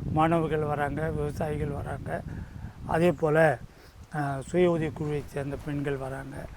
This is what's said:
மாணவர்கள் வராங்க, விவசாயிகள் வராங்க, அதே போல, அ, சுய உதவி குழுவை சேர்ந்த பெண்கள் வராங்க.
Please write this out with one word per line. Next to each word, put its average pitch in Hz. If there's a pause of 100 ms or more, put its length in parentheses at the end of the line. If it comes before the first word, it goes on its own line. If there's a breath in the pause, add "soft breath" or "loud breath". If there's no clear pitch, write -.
(140)
மாணவர்கள் 160
வராங்க, 147
விவசாயிகள் 151
வராங்க, 139 (680 loud breath)
அதே 165
போல, 156 (560 soft breath)
அ, 139
சுய 175
உதவி 160
குழுவை 147
சேர்ந்த 139
பெண்கள் 143
வராங்க. 135 (120)